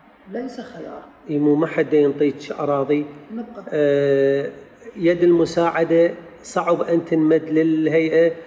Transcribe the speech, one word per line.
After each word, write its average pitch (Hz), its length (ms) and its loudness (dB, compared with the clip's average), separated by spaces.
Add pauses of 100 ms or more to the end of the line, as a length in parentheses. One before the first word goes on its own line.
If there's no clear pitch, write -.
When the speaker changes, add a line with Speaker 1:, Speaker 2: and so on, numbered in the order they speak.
(320)
Speaker 1:
ليس 247 280 -10
خيار. 151 420 -16 (280)
Speaker 2:
اي، 147 80 -2
مو 147 160 4
ما 156 120 0
حد 151 260 -2
ينطيك 143 600 0
أراضي. 147 540 -2 (260)
Speaker 1:
نبقى. 220 360 -14
Speaker 2:
آه، 143 840 2 (460)
يد 175 260 2
المساعدة 170 920 2 (280)
صعب 170 400 -2
أن 170 220 0
تنمد 160 380 2
للهيئة 160 920 0 (120)